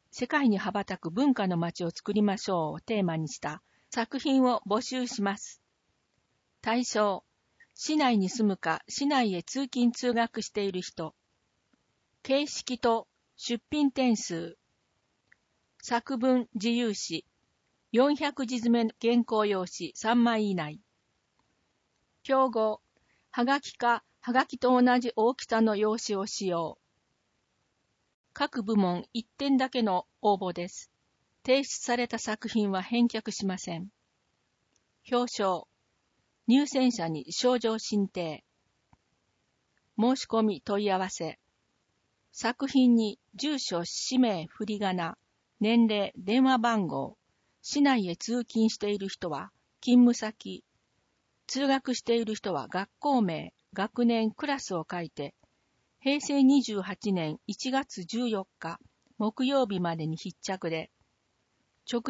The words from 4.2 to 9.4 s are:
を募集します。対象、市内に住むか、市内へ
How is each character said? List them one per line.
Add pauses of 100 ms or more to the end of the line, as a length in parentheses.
を
募
集
し
ま
す。 (1000)
対
象、 (500)
市
内
に
住
む
か、
市
内
へ